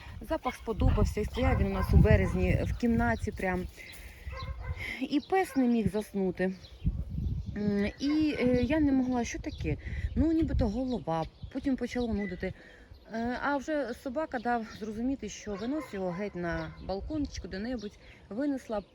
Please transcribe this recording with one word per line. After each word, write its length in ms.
запах 340
сподобався, 640
і 40
стояв 320
він 100
у 60
нас 200
у 40
березні 640
в 140
кімнаті 540
прям. 360
І 180
пес 260
не 80
міг 280
заснути. 640
М, 280
і, 400
е, 220
я 180
не 120
могла, 320
що 160
таке? 380
Ну, 160
нібито 360
голова, 580
потім 220
почало 380
нудити. 400
Е, 300
а 140
вже 360
собака 360
дав 260
зрозуміти, 500
що 260
винось 380
його 180
геть 240
на 460
балкончик, 600
куди-небудь. 580
Винесла, 520